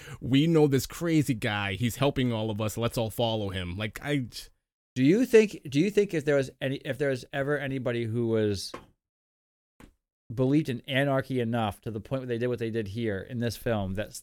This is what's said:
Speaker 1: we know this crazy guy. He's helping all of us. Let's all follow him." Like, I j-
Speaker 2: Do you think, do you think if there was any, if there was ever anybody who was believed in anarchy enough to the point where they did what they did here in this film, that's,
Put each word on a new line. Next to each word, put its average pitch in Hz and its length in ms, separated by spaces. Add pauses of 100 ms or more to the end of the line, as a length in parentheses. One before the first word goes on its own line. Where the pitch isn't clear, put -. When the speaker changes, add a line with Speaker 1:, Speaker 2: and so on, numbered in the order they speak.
(200)
Speaker 1:
we 139 260
know 160 220
this 131 180
crazy 160 480
guy. 104 400
He's 113 220
helping 131 360
all 110 160
of 107 120
us. 107 180
Let's 117 180
all 113 140
follow 113 400
him." 90 260
Like, 107 260
I 143 160
j- - 260 (500)
Speaker 2:
Do 127 80
you 202 240
think, 214 320 (100)
do 135 120
you 196 100
think 202 240
if 151 100
there 147 120
was 131 140 (120)
any, 135 220
if 131 120
there 139 140
was 127 220
ever 139 260
anybody 127 460
who 113 240
was 107 440 (1600)
believed 135 340
in 120 200
anarchy 135 500
enough 113 440
to 120 80
the 107 100
point 131 220
where 127 40
they 120 120
did 120 80
what 123 120
they 113 120
did 107 180
here 104 320
in 120 200
this 117 160
film, 101 380
that's, - 280